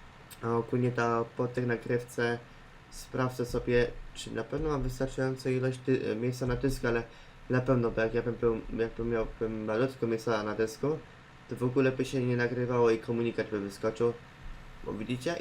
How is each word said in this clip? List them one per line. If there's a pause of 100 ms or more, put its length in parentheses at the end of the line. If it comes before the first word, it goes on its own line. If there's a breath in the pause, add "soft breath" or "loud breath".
(440)
A
ogólnie
ta, (120)
po
tej
nagrywce (520)
sprawdzę
sobie, (260)
czy
na
pewno
mam
wystarczającą
ilość
dy-,
miejsca
na
dysku,
ale (460 loud breath)
na
pewno,
bo
jak
ja
bym
był, (160)
jakbym
miał, (120)
bym
malutko
miejsca
na
dysku, (500)
to
w
ogóle
by
się
nie
nagrywało
i
komunikat
by
wyskoczył. (680)
Bo
widzicie?